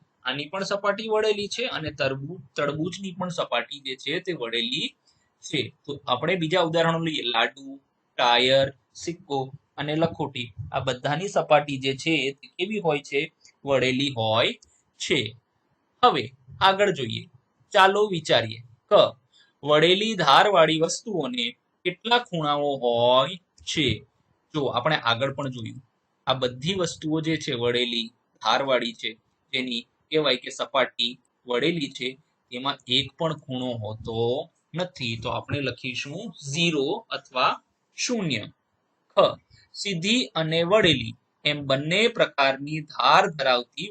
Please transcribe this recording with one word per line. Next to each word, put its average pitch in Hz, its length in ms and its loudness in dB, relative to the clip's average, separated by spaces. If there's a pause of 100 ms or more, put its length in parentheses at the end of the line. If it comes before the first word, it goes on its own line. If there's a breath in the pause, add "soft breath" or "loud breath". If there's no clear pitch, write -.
(240)
આની 139 220 -6
પણ 190 180 -8
સપાટી 202 440 -4
વળેલી 214 400 0
છે 233 180 -6
અને 151 260 -6
તરબૂચ, 139 500 -4 (140)
તરબૂચની 170 560 -4
પણ 180 180 -6
સપાટી 135 500 -4
જે 131 160 -8
છે 156 240 -6
તે 175 140 -6
વળેલી 120 600 -4 (460)
છે. 123 320 -6 (120)
તો 139 220 -10
આપણે 147 280 0
બીજા 170 260 0
ઉદાહરણો 165 380 2
લઈએ. 156 240 -4
લાડુ, 127 560 -4 (380)
ટાયર, 131 560 4 (200)
સિક્કો 139 600 -8 (240)
અને 147 180 -4
લખોટી. 143 580 -4 (180)
આ 139 80 -4
બધાની 135 480 -4
સપાટી 156 500 2
જે 135 160 -2
છે 139 380 0
તે - 160 -16
કેવી 202 320 -6
હોય 156 200 0
છે? 143 340 -4 (320 soft breath)
વળેલી 131 440 2
હોય 117 440 2 (460)
છે. 135 360 -2 (680)
હવે 170 300 2 (280)
આગળ 190 300 4
જોઈએ. 117 380 -6 (420)
ચાલો 202 360 6
વિચારીએ. 123 560 0 (280)
ક, - 0 - (720 soft breath)
વળેલી 180 520 4
ધારવાળી 160 640 6
વસ્તુઓને 135 760 -4 (280)
કેટલા 226 360 -2
ખૂણાઓ 147 560 -2
હોય 123 600 2 (260)
છે? 123 440 -2 (480)
જો 147 120 -4
આપણે 123 300 0
આગળ 120 380 -2
પણ 139 160 -8
જોયું, 120 320 -12 (460)
આ 131 60 0
બધી 131 400 -2
વસ્તુઓ 160 480 -4
જે 160 160 -2
છે 151 160 -6
વળેલી, 120 540 -2 (340)
ધારવાળી 120 520 2
છે, 113 200 -10 (400)
જેની 127 280 -4
કહેવાય 151 540 -2
કે 127 140 -10
સપાટી 123 720 -2 (280)
વળેલી 139 440 -2
છે, 131 260 -10 (340)
તેમાં 131 260 -6 (100)
એક 135 200 0 (100)
પણ 160 160 -2
ખૂણો 127 380 -6
હોતો 117 800 -4 (260)
નથી. 135 420 -6
તો 117 120 -6
આપણે 117 300 -4
લખીશું 135 760 -8 (200)
ઝીરો 165 560 0
અથવા 139 520 -2 (340)
શૂન્ય. 170 480 -2 (640)
ખ, - 80 0 (560 soft breath)
સીધી 202 520 -2 (100)
અને 165 280 0
વળેલી 165 520 4 (300)
એમ 147 220 -2
બંને 156 400 2
પ્રકારની 143 760 0
ધાર 151 460 4
ધરાવતી 139 640 -2